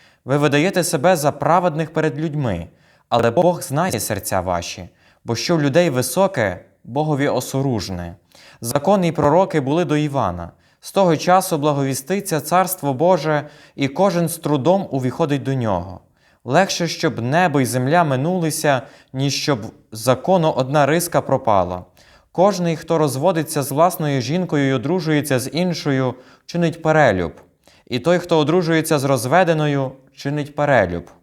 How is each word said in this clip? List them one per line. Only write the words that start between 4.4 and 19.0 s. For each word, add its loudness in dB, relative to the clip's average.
ваші, -6
бо -2
що 0
в 0
людей 2
високе, 0
Богові -2
осоружне. -4
Закони 0
і 0
пророки 2
були 0
до 0
Івана. -4
З -18
того 4
часу 2
благовіститься -2
Царство 0
Боже, 0
і -2
кожен 0
з -8
трудом 0
увіходить -2
до -4
нього. -4
Легше, 2
щоб -2
небо 2
й 2
земля 2
минулися, 0